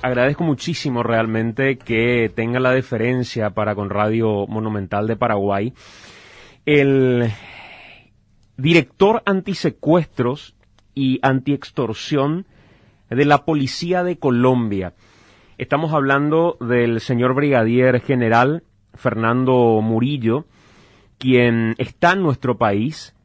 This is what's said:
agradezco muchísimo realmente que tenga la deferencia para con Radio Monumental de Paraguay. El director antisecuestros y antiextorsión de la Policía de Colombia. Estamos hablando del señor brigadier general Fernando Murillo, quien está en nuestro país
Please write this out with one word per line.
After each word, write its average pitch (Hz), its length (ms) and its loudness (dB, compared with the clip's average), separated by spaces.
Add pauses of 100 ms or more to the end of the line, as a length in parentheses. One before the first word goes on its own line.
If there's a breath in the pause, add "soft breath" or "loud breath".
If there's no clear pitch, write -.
agradezco 127 400 0
muchísimo 135 580 -2
realmente 113 760 0
que 117 560 0
tenga 120 260 -2
la 127 120 2
deferencia 120 800 -2
para 104 240 -2
con 101 140 -6
Radio 104 580 0
Monumental 107 600 -4
de 110 100 -2
Paraguay. 104 560 -2 (920 loud breath)
El 135 640 4 (1300 loud breath)
director 165 680 2
antisecuestros 165 1300 -2 (400)
y 131 280 0
antiextorsión 139 1200 -2 (640 soft breath)
de 131 160 0
la 147 220 2
Policía 170 580 -2
de 180 140 -4
Colombia. 120 760 0 (640 soft breath)
Estamos 151 380 -4
hablando 147 680 0
del 117 400 0
señor 127 320 0
brigadier 127 680 2
general 127 600 0 (300)
Fernando 117 880 2
Murillo, 113 640 0 (720 soft breath)
quien 120 600 2
está - 340 0
en 190 100 0
nuestro 127 360 0
país 110 680 -2